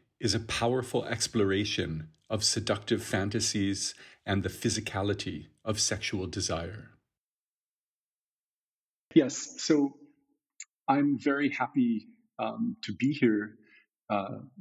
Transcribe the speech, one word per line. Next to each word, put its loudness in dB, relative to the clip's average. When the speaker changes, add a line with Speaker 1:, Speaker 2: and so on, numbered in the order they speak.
Speaker 1:
is 2
a -2
powerful 0
exploration 0
of -2
seductive 0
fantasies 0
and 0
the 0
physicality -2
of -2
sexual -2
desire. -4
Speaker 2:
Yes, 4
so 2
I'm 2
very 2
happy, 0
um, -4
to -6
be 2
here, 2
uh, -2